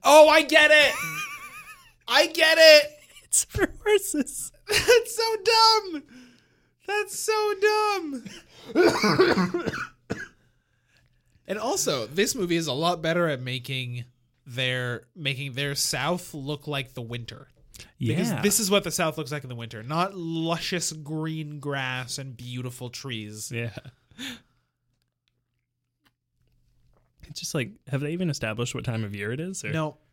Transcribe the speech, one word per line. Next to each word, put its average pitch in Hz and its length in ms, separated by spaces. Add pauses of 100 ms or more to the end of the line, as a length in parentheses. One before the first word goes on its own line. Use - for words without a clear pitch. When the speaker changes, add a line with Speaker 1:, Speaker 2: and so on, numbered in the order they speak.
Speaker 1:
Oh, 302 260
I 311 140
get 302 280
it. 294 220 (1120)
I 294 200
get 320 320
it. 302 320 (320)
Speaker 2:
It's - 220
for - 260 (120)
horses. - 680 (160)
Speaker 1:
That's 453 480
so 453 280
dumb. 440 600 (840)
That's 415 320
so 427 420
dumb. 403 640 (1500)
<coughs> - 40 (1700)
And 202 100
also, 214 480
this 170 300
movie 175 220
is 165 100
a 135 60
lot 165 280
better 165 260
at 135 140
making 123 640 (400)
their, 127 680
making 139 380
their 143 200
South 156 640
look 147 320
like 139 260
the 127 80
winter. 117 460 (500)
Because 170 320
Speaker 2:
Yeah. 135 140
Speaker 1:
this 202 160
is 202 100
what 202 140
the 165 80
South 160 260
looks 143 140
like 147 100
in 131 80
the 123 60
winter. 113 260
Not 165 340
luscious 165 760
green 156 680
grass 131 600
and 131 180
beautiful 123 540
trees. 107 600
Speaker 2:
Yeah. 117 200 (3500)
It's - 160
just - 160
like, 131 160 (160)
have 139 140
they 147 100
even 175 180
established 117 460
what - 80
time 110 200
of 101 120
year 101 160
it 135 80
is, 180 260
or? 156 60
Speaker 1:
No. 156 260 (160)